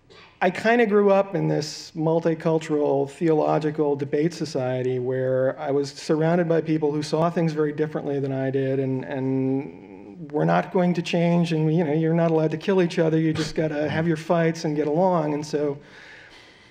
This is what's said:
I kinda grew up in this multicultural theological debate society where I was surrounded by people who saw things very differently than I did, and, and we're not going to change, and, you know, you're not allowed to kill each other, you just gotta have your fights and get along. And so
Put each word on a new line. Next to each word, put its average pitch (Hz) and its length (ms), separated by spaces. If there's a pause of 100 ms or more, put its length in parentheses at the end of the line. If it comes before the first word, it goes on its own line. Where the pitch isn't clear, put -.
(440)
I 190 80
kinda 233 340
grew 202 240
up 196 260
in 156 120
this 151 480
multicultural 156 1120
theological 151 840
debate 147 380
society 127 680
where 131 580
I 151 140
was 139 180
surrounded 160 600
by 165 100
people 156 320
who 151 100
saw 160 280
things 165 240
very 151 180
differently 147 480
than 135 140
I 135 160
did, 135 280
and, 131 280
and 131 1300
we're 151 100
not 170 300
going 180 220
to 175 60
change, 170 520
and, 156 200
you 170 120
know, 143 80
you're 160 200
not 170 160
allowed 160 220
to 160 60
kill 190 240
each 170 180
other, 160 180
you 160 140
just 156 240
gotta 151 320
have 156 180
your 165 120
fights 165 480
and 151 100
get 147 120
along. 160 460
And 147 140
so 147 300 (920)